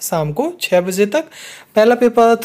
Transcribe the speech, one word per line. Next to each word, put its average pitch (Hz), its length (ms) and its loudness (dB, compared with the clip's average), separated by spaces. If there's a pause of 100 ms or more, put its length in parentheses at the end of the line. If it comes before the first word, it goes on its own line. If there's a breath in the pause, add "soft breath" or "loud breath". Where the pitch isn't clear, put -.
शाम 156 320 -4
को 285 180 -4 (100)
छः 180 200 0
बजे 190 240 -2
तक। 302 200 -4 (500 loud breath)
पहला 226 200 4
पेपर 233 500 2